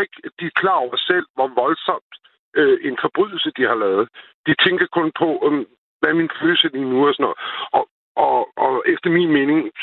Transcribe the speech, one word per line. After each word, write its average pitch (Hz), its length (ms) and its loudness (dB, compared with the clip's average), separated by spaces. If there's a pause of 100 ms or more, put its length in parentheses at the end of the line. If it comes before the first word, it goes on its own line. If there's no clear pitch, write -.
ikke, - 120 -10 (100)
at - 140 -14
de - 60 -6
er - 160 -6
klar 185 220 2
over 123 120 -6 (140)
selv, 180 160 0 (100)
hvor 131 120 0 (140)
voldsomt, 156 500 -2 (480)
øh, 135 160 6 (120)
en 127 160 -4
forbrydelse, 175 540 -2
de 131 120 -2
har 117 140 0
lavet. 101 240 2 (380)
De 156 80 2 (100)
tænker 180 220 2 (120)
kun 160 100 0 (120)
på, 170 80 2 (180)
um, 147 200 0 (320)
hvad 156 120 0
er 165 120 2
min 160 180 -6
følelse 160 340 2
lige 131 180 -4
nu 127 60 2 (100)
og 143 60 2
sådan 143 120 -2
noget. 95 120 -6 (380)
Og, 139 80 2 (420)
og, 135 100 2 (280)
og 131 80 0 (200)
efter - 160 -4 (100)
min 175 200 2
mening, 143 220 2 (220)